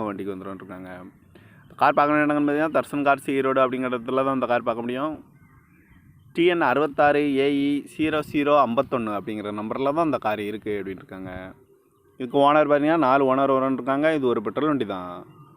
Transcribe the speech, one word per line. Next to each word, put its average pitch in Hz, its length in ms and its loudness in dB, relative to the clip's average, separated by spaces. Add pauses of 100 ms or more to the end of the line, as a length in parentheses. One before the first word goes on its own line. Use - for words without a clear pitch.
வண்டிக்கு 98 320 -6
வந்துரும்னு 95 280 -12
இருக்காங்க. 92 280 -16 (880)
கார் 139 180 4
பார்க்க 147 120 4
வேண்டிய 151 180 4
இடங்கள்னு 147 200 2
பார்த்தீங்கன்னா, 147 280 0
தர்சன் 143 300 -2
கார்ஸ் 139 260 0
ஈரோடு 135 300 0
அப்படிங்கிற 131 300 0
இடத்துல 127 340 -2
தான் 135 140 0
இந்த 120 100 -2
கார் 120 180 0
பார்க்க 117 180 -4
முடியும். 135 300 -4 (1200)
டி 165 160 0
என் 170 160 2
அறுபத்தாறு 147 580 2 (120)
ஏ 135 220 2
இ 143 140 0 (200)
ஜீரோ 156 360 -2
ஜீரோ 147 340 0
ஐம்பத்தொன்னு 120 540 0
அப்படிங்கிற 104 400 -6
நம்பரில் 113 380 -4
தான் 160 160 0
இந்த 127 120 -2
கார் 107 220 -2
இருக்குது 104 340 -6
அப்படின்னு 95 260 -8
இருக்காங்க. 95 300 -14 (880)
இதுக்கு 127 200 -2
ஓனர் 147 280 6
பார்த்தீங்கன்னா, 151 340 2
நாலு 139 240 4
ஓனர் 135 280 2
வரும்னு 131 260 0
இருக்காங்க. 135 340 0
இது 139 140 -2
ஒரு 117 140 0
பெட்ரோல் 123 300 -2
வண்டி 120 160 -2
தான். 90 240 -8 (460)